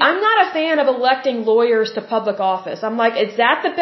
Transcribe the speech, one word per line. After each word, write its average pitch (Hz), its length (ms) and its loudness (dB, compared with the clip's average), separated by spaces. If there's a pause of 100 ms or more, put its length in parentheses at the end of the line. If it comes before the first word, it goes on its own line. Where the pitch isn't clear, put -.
I'm 330 200 2
not 427 260 2
a 370 60 -8
fan 320 260 0
of 285 80 2
electing 254 580 0
lawyers 220 500 2
to - 60 -8
public 214 380 -2
office. 190 460 -4
I'm 220 120 -4
like, 233 240 0
"Is 208 160 -4
that 240 280 2
the 349 180 -4